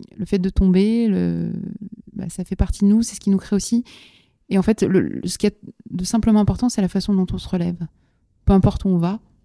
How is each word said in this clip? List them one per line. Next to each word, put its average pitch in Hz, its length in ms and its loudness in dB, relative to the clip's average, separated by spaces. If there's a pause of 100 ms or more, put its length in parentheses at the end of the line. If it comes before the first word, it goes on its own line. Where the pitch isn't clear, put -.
(180)
le 196 80 -6
fait 202 140 0
de 185 100 -2
tomber, 202 580 4
le... 175 460 0 (600)
bah, 185 160 -10
ça 180 140 -10
fait 185 120 -6
partie - 260 -2
de 202 80 4
nous, 220 140 4
c'est - 100 -6
ce - 60 -16
qui - 100 -4
nous 196 80 2
crée - 180 -2
aussi. 233 280 -2 (640)
Et 196 80 2
en 185 60 2
fait, 220 180 0
le, 185 180 2
le... - 280 -4
ce 180 100 -6
qui - 80 -2
est 202 140 -2 (320)
de 180 120 -6
simplement 214 360 2
important, 196 300 0
c'est 220 120 -2
la 185 60 0
façon 202 260 -2
dont 185 180 2
on 190 60 -4
se - 100 -12
relève. 175 300 -4 (680)
Peu 202 80 6
importe 196 320 2
où - 20 0
on 180 100 2
va, 180 220 -2 (260)